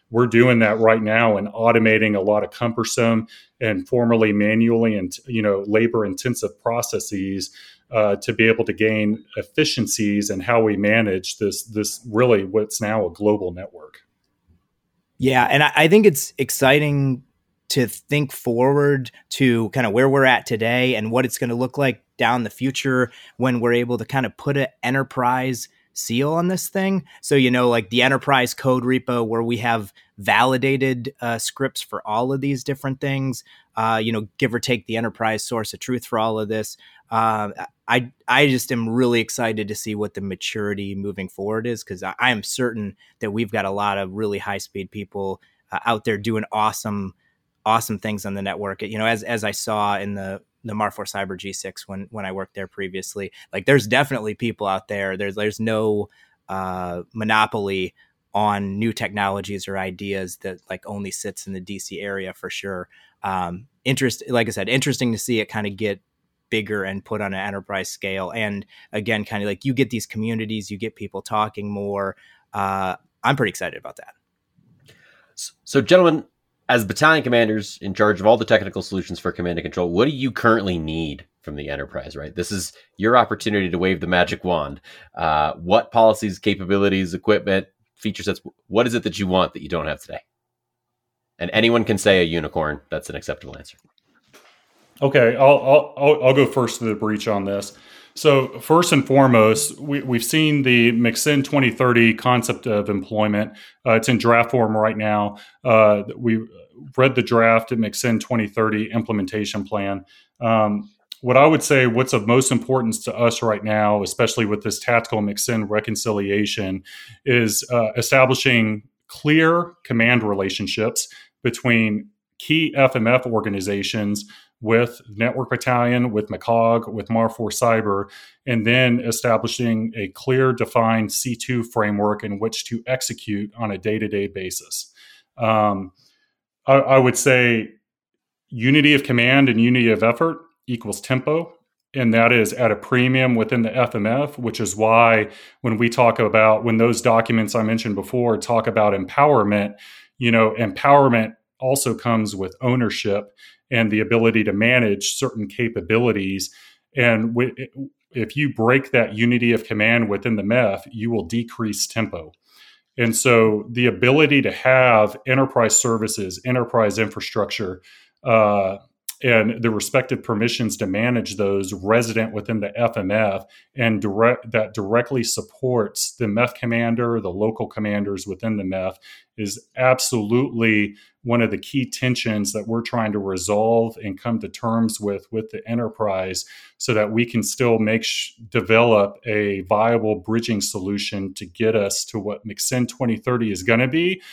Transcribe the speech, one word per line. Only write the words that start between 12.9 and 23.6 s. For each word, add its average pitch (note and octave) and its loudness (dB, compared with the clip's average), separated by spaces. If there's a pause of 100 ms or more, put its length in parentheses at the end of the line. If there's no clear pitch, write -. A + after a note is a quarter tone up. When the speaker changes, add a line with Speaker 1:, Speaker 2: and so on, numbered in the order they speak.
Speaker 1:
a E2+ -6
global G2+ 0
network. - -18 (1160)
Speaker 2:
Yeah, B2+ 4
and C#3+ 4
I, D3 4
I D#3 6
think G#3 6
it's - 2
exciting C#3 2 (460)
to B2 0
think D3 -4
forward C3+ 0 (180)
to A#2 2
kinda A2+ -2
where B2+ 4
we're C3+ 4
at B2+ 4
today B2 0
and G#2+ -4
what B2+ 2
it's A#2+ -6
gonna A#2+ -4
look B2 -4
like C3 -2 (140)
down A#2+ 2
the G#2 -6
future B2+ -2 (260)
when B2 0
we're A#2+ 0